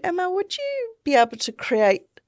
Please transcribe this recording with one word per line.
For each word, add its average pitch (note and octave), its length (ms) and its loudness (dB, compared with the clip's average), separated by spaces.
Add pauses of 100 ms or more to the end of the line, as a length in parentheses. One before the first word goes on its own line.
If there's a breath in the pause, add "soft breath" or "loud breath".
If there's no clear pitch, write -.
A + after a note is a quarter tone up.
"Emma, F4+ 260 -2
would G4 280 -4
you C5+ 440 -6
be C#4+ 120 0
able A#3 240 4
to - 140 -6
create G#3 520 2 (240)